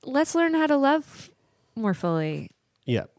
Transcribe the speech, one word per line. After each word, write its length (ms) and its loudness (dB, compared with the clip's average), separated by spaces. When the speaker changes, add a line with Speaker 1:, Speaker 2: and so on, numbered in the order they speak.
Speaker 1:
let's 300 -2
learn 200 2
how 120 2
to 100 2
love 540 0
more 180 0
fully. 560 -2
Speaker 2:
Yeah. 200 0